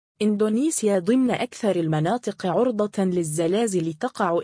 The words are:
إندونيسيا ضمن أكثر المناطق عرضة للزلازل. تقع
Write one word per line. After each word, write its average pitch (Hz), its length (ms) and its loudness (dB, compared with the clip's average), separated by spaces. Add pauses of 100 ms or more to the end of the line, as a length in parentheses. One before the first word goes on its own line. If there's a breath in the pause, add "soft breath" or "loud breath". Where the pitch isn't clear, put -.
(220)
إندونيسيا 214 800 2
ضمن 240 320 2
أكثر 202 440 -2
المناطق 170 720 -2
عرضة 208 580 0
للزلازل. 175 920 0
تقع 180 500 -2